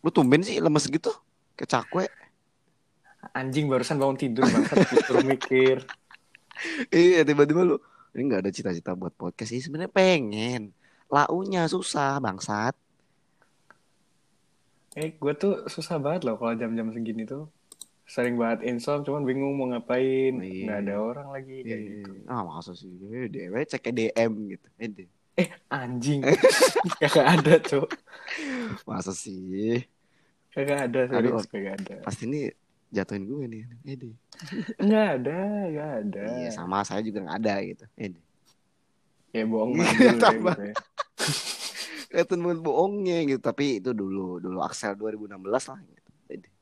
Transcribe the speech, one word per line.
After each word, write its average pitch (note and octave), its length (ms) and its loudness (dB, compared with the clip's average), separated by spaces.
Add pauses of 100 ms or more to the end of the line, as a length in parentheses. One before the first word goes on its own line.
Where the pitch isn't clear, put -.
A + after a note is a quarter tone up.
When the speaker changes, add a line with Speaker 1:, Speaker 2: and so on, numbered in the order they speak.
Speaker 1:
Lu D3+ 80 0
tumben D3+ 320 6
sih G#3 160 -4
lemes D3+ 320 2
gitu, D#3+ 240 -2 (400)
kayak - 180 -10
cakwe. F3 380 -2 (1200)
Speaker 2:
Anjing, C3 340 -2
barusan C3+ 340 2
bangun C3+ 160 2
tidur, B2+ 300 2
bangsat, - 300 4 (100)
Speaker 1:
<laughs> - 20 -8
Speaker 2:
disuruh - 340 6
mikir. C3 600 4 (1040)
Speaker 1:
Iya, E3+ 340 8
tiba-tiba D3 440 6
lu, D3+ 100 4 (340)
"Ini A#2+ 120 -6
nggak A#2+ 180 0
ada F#2+ 100 0
cita-cita F#2 440 -6
buat F2+ 180 -8
podcast." A2 380 -8
Ini A#2+ 100 -6
sebenarnya D#3 320 -8
pengen. A#2+ 800 2 (340)
Launya F3 600 2
susah, D3+ 520 -2
bangsat. G#2+ 540 -2 (2250)
Speaker 2:
Eh, D#3 200 -6
gua C#3+ 200 -2
tuh G3 320 0
susah E3 320 -6
banget D3+ 260 -2
loh A2+ 160 -2
kalau A#2 140 0
jam-jam A2+ 340 -4
segini A2+ 360 -6
tuh. C3+ 200 -10 (600)
Sering B2 340 -2
banget A2+ 260 0
insomnia, B2 400 -2
cuman C#3+ 200 -4
bingung C3+ 280 0
mau C3+ 140 -2
ngapain. C3 720 0
Speaker 1:
Iya. F#2 240 -8
Speaker 2:
Nggak G#2 180 -4
ada G2+ 160 -4
orang B2 320 -6
lagi, C3+ 320 -12
kayak A2+ 160 -8
Speaker 1:
Iya. G#2+ 220 -10
Speaker 2:
gitu. G2 120 -14 (140)
Speaker 1:
Ah, A#2+ 180 -6
masa E2+ 300 -12
sih? F2+ 220 -18 (100)
Eh, A#2 220 -10
D F#2 240 -10
W G2 100 -10
cek D3+ 220 -6
ke A#2 80 -4
D A#2+ 100 -2 (120)
M A#2 200 2 (140)
gitu. F#2+ 200 -14 (100)
Eh, A2+ 120 -10
deh. F#2+ 200 -16 (260)
Speaker 2:
Eh, F3+ 160 0 (160)
anjing. C3 560 -4 (400)
Speaker 1:
<laughs> - 400 2
Speaker 2:
Kagak C#3+ 320 6
ada, D#3 240 8
Cok. - 320 0 (920)
Speaker 1:
Masa - 260 -6
sih? G2+ 720 -4 (680)
Speaker 2:
Kagak C#3 380 -2
ada, B2 140 0 (100)
Speaker 1:
Aduh, B2 240 2
Speaker 2:
serius, G#2+ 120 0
kagak G2 300 -6
ada. G2 240 -12
Speaker 1:
pasti - 240 -8
ini C3+ 220 -4 (500)
jatuhin G2 280 -4
gue C3+ 220 -8
nih. A2+ 160 -12 (220)
Ede. C3 260 -12 (680)
Speaker 2:
Nggak G#3+ 380 4
ada, C3+ 240 -2 (280)
nggak D3+ 240 -6 (100)
ada. G2 220 -6 (120)
Speaker 1:
Iya, A#2+ 160 -6
sama F#2 300 -4
saya G2+ 200 -4
juga G#2+ 200 -6
nggak F2 180 -8
ada A2 240 0
gitu. G2 220 -12 (100)
Ede. F2+ 260 -10 (1080)
Speaker 2:
Ya, A2+ 160 -4
bohong A2 280 0
Speaker 1:
Iya, E3 120 2
Speaker 2:
manggil A3+ 320 6
Speaker 1:
tambah. G#3 380 4
Speaker 2:
gitu - 100 -10
ya. G#2 120 -8
Speaker 1:
<laughs> - 1300 -8
Kelihatan F3 320 0
banget E3+ 200 -2
bohongnya F3 640 2
gitu. C3+ 160 0
Tapi C#3 240 -2 (120)
itu G2+ 160 -4
dulu, F#2+ 460 -4
dulu F#2 220 -6
Axel G2+ 340 -4
dua G#2+ 160 -6
ribu G#2+ 160 -10
enam G2+ 120 -18
belas G2+ 280 -4
lah C3+ 120 -16
gitu. - 220 -20 (260)
Ede. - 220 -18 (140)